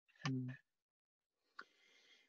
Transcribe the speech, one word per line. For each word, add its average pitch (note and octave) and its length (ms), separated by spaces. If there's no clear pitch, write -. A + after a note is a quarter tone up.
Mhm. B2+ 260